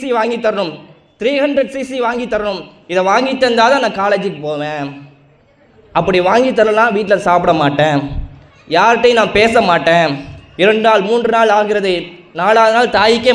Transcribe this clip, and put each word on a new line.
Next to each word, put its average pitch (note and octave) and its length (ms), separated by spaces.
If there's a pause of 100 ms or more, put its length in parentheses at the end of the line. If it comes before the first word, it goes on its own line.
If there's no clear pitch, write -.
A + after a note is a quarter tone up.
சி C4+ 80 (100)
வாங்கி A#3 260
தரணும், G3 260 (500)
த்ரீ B3+ 120 (100)
ஹண்ட்ரட் C#4+ 320
சி C4+ 140
சி C4 80 (100)
வாங்கி A#3+ 260
தரணும். G#3 280 (300)
இதை F3+ 100 (100)
வாங்கி B3+ 220 (100)
தந்தா A#3 300
தான் C4+ 120
நான் G3 160
காலேஜுக்கு G3 460
போவேன். D3 400 (1120)
அப்படி F#3 200 (100)
வாங்கி B3 300
தரலாம், A3 380
வீட்ல G3+ 200 (100)
சாப்பிட F3 340
மாட்டேன், D3 380 (760)
யார்கிட்டையும் A#3 440
நான் G3+ 180
பேச A#3 300
மாட்டேன். E3 440 (500)
இரண்டு A3 240
நாள், G#3+ 220
மூன்று A#3 260
நாள் A3+ 220
ஆகிறது, G#3 360 (460)
நாலாவது A3 380
நாள் A#3 180
தாய்க்கே A#3 400